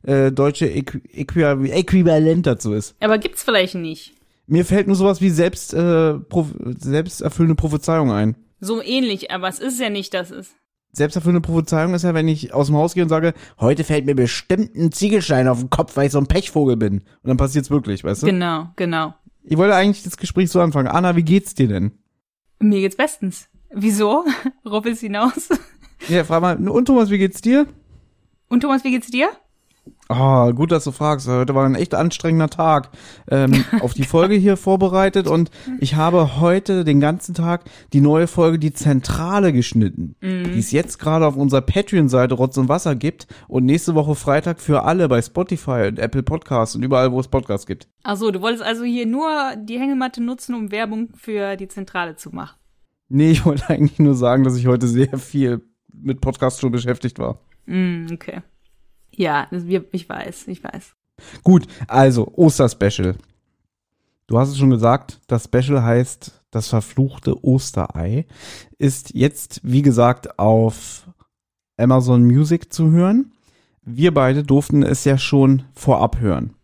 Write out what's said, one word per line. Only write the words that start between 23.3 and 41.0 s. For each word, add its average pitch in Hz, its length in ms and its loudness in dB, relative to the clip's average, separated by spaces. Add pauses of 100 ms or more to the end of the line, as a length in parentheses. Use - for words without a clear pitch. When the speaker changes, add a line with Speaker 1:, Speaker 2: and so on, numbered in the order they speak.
Speaker 2:
Wieso? 214 560 0 (200)
<laughs> - 200 -10
Ruppel's 214 360 -4
hinaus? 220 480 -4 (580)
Speaker 1:
Ja, 170 160 2
frag 165 180 0
mal, 180 260 0
„Und 240 180 2
Thomas, 233 260 4
wie 202 80 2
geht's 190 220 0
dir?“ 277 260 4 (800)
Speaker 2:
„Und 240 140 0
Thomas, 269 220 0
wie 269 60 -2
geht's 247 220 -2
dir?“ 269 180 0 (800)
Speaker 1:
Oh, 127 420 4
gut, 151 200 0
dass 160 120 0
du 139 80 -6
fragst. 139 380 -4
Heute 127 260 0
war 135 100 4
ein 135 100 2
echt - 180 -4
anstrengender 160 560 0
Tag. 156 400 0 (400)
Ähm, 135 420 2
Speaker 2:
<laughs> 233 100 0
Speaker 1:
auf 123 120 -4
die 139 100 -4
Folge 175 320 2
hier 196 220 4
vorbereitet 190 720 0
und 160 220 2 (300)
ich 139 160 -2
habe 156 460 2
heute 185 420 0
den 147 160 4
ganzen 160 340 -2
Tag 170 320 -2 (280)
die 139 80 6
neue 156 260 4
Folge 165 320 2
Die 151 140 -2
Zentrale 165 800 0
geschnitten, 110 680 -2
Speaker 2:
Mhm. 180 320 -6
Speaker 1:
die 113 60 0
es - 120 -4
jetzt - 280 -2
gerade 160 260 0